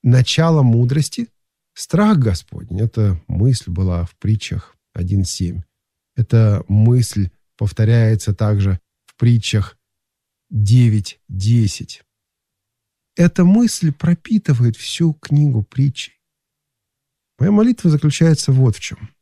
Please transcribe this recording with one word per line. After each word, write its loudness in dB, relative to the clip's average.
«Начало 2
мудрости — 0
страх 0
Господень». -4
Эта -2
мысль -2
была -2
в -14
Притчах -6
один -2
семь. -8
Эта 2
мысль 0
повторяется 0
также -2
в -20
Притчах 0
девять 0
десять. -2
Эта 2
мысль 2
пропитывает -2
всю -4
книгу -2
Притчей. -6
Моя 0
молитва 2
заключается 0
вот 2
в -18
чём. -14